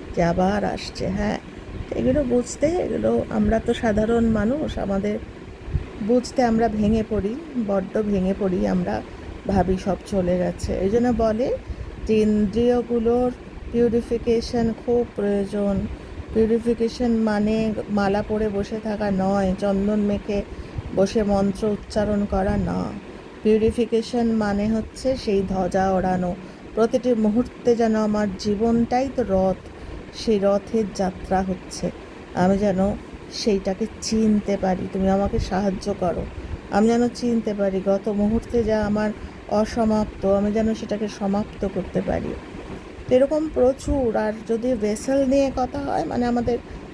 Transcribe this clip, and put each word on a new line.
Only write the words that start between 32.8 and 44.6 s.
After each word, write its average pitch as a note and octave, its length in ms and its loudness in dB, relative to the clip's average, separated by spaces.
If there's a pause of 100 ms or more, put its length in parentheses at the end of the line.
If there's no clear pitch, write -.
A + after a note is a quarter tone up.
সেইটাকে G3 540 0 (140)
চিনতে A3 560 2
পারি। F#3+ 360 -2
তুমি F#3+ 160 0
আমাকে G3 300 2
সাহায্য G3 600 0
করো, F3 240 0 (460)
আমি G#3+ 180 4
যেন A#3+ 200 4
চিনতে A#3 460 -2
পারি G3 320 0
গত G3 220 2
মুহূর্তে A3 560 0
যা G#3+ 220 2
আমার G#3 240 0 (380)
অসমাপ্ত, G#3+ 800 2
আমি G3+ 260 4
যেন A3 220 2
সেটাকে G#3+ 340 -4
সমাপ্ত G3+ 640 -2
করতে F#3 260 -2
পারি। - 340 -2 (760)
তো B3+ 60 4
এরকম D4+ 400 4
প্রচুর। B3+ 600 2
আর G#3+ 160 0 (160)
যদি A#3 260 0